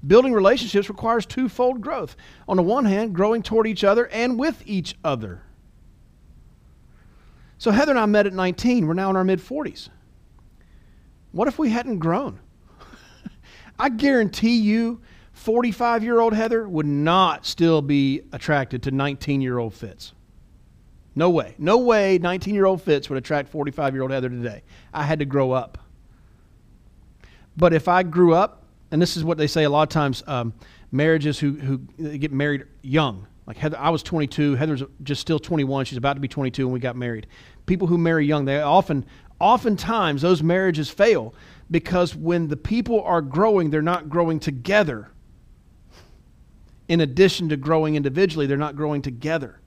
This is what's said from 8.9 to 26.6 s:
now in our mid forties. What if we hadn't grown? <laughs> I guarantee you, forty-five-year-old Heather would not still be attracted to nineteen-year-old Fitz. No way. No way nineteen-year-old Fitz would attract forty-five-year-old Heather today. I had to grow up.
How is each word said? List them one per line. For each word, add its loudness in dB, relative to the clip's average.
now -2
in 2
our 2
mid 2
forties. -10
What 0
if -6
we 0
hadn't -4
grown? -4
<laughs> -20
I 2
guarantee 2
you, 0
forty-five-year-old 0
Heather 0
would -2
not 2
still 2
be 0
attracted -2
to -4
nineteen-year-old -2
Fitz. -18
No 2
way. -2
No 2
way 2
nineteen-year-old 0
Fitz -2
would -6
attract -4
forty-five-year-old -4
Heather -4
today. -8
I -6
had 0
to -2
grow 0
up. -4